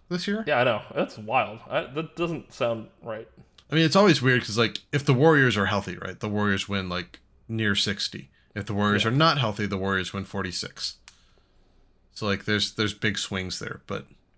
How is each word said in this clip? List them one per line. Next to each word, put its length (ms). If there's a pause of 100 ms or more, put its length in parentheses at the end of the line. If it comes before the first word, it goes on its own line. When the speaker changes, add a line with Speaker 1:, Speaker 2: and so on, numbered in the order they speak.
Speaker 1:
this 180
year? 200
Speaker 2:
Yeah, 120
I 40
know. 180 (120)
That's 240
wild. 500
I, 180
that 300
doesn't 380
sound 340 (140)
right. 260 (440)
Speaker 1:
I 40
mean, 100
it's 100
always 260
weird 220
'cause, 140
like, 220 (120)
if 140
the 80
Warriors 440
are 100
healthy, 300
right, 220
the 100
Warriors 400
win, 200
like, 300 (280)
near 280
sixty. 540 (260)
If 120
the 60
Warriors 300
Speaker 2:
Yeah. 60
Speaker 1:
are 40
not 260
healthy, 280
the 100
Warriors 360
win 120
forty-six. 720 (1160)
So, 120
like, 200
there's, 280
there's 200
big 240
swings 420
there, 280
but 180 (320)